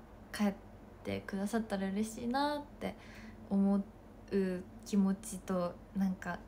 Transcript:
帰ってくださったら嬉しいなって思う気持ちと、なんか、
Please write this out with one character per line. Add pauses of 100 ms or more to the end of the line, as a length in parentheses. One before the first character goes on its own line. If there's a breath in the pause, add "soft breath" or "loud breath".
(360)
帰
っ (500)
て
く
だ
さ
っ
た
ら
嬉
し
い
な
っ (180)
て (540 loud breath)
思 (480)
う (220)
気
持
ち
と、 (200)
な
ん
か、